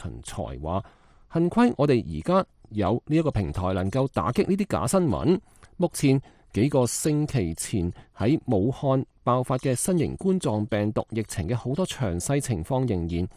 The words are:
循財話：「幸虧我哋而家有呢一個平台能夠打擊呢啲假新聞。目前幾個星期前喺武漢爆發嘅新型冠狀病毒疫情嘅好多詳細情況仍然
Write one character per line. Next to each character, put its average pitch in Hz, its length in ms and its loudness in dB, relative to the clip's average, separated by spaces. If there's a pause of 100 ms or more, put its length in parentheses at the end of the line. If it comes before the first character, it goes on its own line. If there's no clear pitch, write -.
循 58 200 -10
財 67 400 -8
話： 87 200 -4 (520)
「幸 170 160 2
虧 233 260 2
我 143 100 2
哋 127 160 4 (160)
而 76 80 -4
家 185 220 2 (220)
有 104 360 0
呢 151 120 0
一 165 40 4
個 147 80 -2
平 95 220 0
台 92 220 -2
能 95 180 0
夠 135 220 0
打 92 180 0
擊 - 160 2
呢 196 80 2
啲 202 100 -2
假 92 220 -2
新 190 220 2
聞。 110 300 2 (360)
目 175 160 0
前 135 300 4 (320)
幾 117 160 2
個 131 180 2
星 151 400 0
期 87 260 -2
前 87 380 -2 (240)
喺 120 300 2
武 113 260 2
漢 135 320 0 (200)
爆 127 200 2
發 127 140 0
嘅 131 180 0
新 180 220 0
型 92 180 0
冠 185 240 0
狀 107 280 0
病 104 260 0
毒 - 160 -2
疫 110 140 -2
情 - 260 -6
嘅 123 60 0
好 120 180 -4
多 180 120 0
詳 87 320 -4
細 139 220 -2
情 104 240 -2
況 131 240 -2
仍 87 220 0
然 85 280 -2